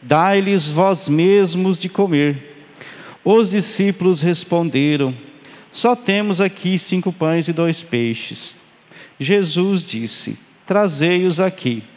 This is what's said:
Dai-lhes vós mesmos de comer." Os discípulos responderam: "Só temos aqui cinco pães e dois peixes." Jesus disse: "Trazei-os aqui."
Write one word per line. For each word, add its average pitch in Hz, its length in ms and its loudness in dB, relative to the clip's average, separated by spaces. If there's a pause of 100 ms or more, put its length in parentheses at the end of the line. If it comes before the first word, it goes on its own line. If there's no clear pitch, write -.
Dai-lhes 180 680 2
vós 170 400 0
mesmos 185 680 2
de 185 120 -8
comer." 147 760 -2 (580)
Os 208 280 4
discípulos 185 720 0
responderam: 151 920 0 (600)
"Só 240 200 2
temos 208 460 -2
aqui 185 400 -2
cinco 185 320 -2
pães 165 380 -2
e 165 40 -2
dois 165 300 -2
peixes." - 720 -6 (640)
Jesus 180 640 0
disse: 113 560 -8 (260)
"Trazei-os 180 760 0
aqui." 127 420 -2 (140)